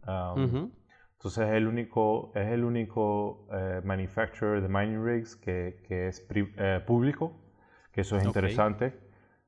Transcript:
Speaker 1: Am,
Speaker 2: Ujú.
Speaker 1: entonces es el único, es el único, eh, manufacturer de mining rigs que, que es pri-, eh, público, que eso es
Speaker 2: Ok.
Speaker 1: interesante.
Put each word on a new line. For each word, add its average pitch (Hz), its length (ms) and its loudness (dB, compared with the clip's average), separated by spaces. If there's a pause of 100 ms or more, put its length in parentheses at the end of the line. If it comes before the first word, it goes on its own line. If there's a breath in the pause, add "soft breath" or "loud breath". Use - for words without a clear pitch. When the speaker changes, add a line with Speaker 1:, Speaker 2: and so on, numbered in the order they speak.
Speaker 1:
Am, 92 400 -2
Speaker 2:
Ujú. 135 280 -2 (420 soft breath)
Speaker 1:
entonces 107 340 -2
es 107 60 2
el 110 140 4
único, 110 680 0
es 104 140 0
el 120 160 2
único, 107 880 0
eh, 92 320 -4
manufacturer 101 760 0
de 95 60 0
mining 107 380 0
rigs 117 320 -2
que, 90 500 -6
que 92 220 -2
es - 100 -8
pri-, 101 380 -2
eh, 95 280 2
público, 139 460 2 (600 soft breath)
que 98 80 0
eso 98 160 0
es 95 60 4
Speaker 2:
Ok. 98 40 4
Speaker 1:
interesante. 104 800 0 (400 soft breath)